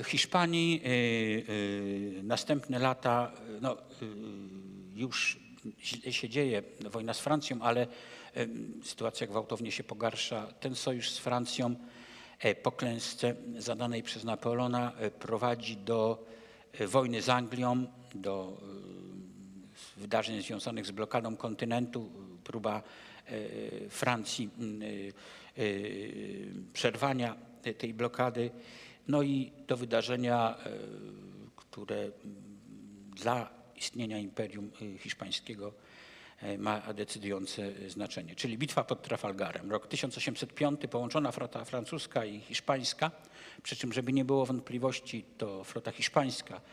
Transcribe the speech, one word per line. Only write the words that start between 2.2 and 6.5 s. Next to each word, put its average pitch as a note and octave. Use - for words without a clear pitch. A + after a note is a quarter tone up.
następne B2+
lata, B2
e, A2
no, B2+
e, -
już -
źle A#2
się A#2
dzieje, B2